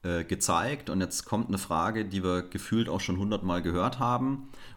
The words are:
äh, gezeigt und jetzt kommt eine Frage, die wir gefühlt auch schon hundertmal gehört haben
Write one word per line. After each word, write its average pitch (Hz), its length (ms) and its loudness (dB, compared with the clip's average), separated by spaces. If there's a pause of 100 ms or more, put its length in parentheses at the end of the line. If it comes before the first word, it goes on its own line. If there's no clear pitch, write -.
äh, 87 180 2
gezeigt 95 640 0
und 92 120 2
jetzt - 240 -2
kommt 110 240 0
eine 98 100 0
Frage, 98 460 0
die 95 180 -2
wir 90 200 2
gefühlt 110 460 0
auch 92 120 0
schon 92 180 0
hundertmal 95 440 0
gehört 90 360 2
haben 123 500 0 (280)